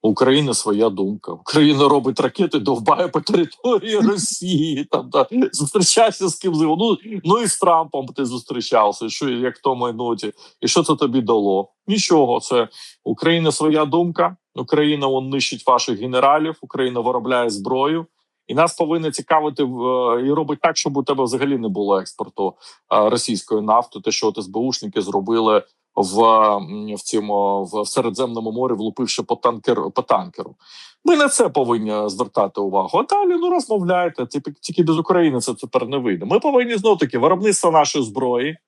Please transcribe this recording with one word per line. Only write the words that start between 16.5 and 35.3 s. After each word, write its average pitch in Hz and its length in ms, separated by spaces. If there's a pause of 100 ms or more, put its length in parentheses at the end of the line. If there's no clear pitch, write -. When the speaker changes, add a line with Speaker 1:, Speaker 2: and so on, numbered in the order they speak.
Speaker 1:
Україна 127 400
виробляє 123 500
зброю. 131 560 (400)
І 143 80
нас 165 200
повинно 160 360
цікавити 151 540
в-, 127 460
е, 120 160
і 143 60
робить 151 300
так, 165 140
щоб 143 200
у 139 60
тебе 135 220
взагалі 127 340
не 113 100
було 98 300
експорту, 95 560 (400)
е, 107 160
російської 110 520
нафти, 107 380
те, 110 100
що - 180
от 104 100
С 98 80
Б 98 120
Ушники 113 440
зробили 104 600 (340)
в, 101 280
м, 107 720
в 98 60
цьому, 101 720
в 104 160
Середземному 117 640
морі, 123 200
влупивши 110 500
по - 140
танкер-, 117 540
по 123 120
танкеру. 87 520 (500)
Ми 339 120
на 285 120
це 233 200
повинні 107 600
звертати 101 520
увагу. 98 380
А 240 40
далі, 370 380
ну, 349 100
розмовляйте, 180 760
тільки, 147 340
тільки - 220
без 160 160
України 160 420